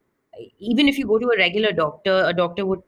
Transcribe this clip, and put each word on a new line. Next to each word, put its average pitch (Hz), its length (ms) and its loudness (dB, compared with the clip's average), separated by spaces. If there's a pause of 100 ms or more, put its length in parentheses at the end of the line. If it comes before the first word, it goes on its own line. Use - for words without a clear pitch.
(600)
even 254 300 2
if 277 80 0
you 269 80 -4
go 214 120 2
to 247 100 -2
a 233 100 2
regular 196 340 0
doctor, 175 540 0
a 175 80 0
doctor 175 320 -2
would 190 220 -4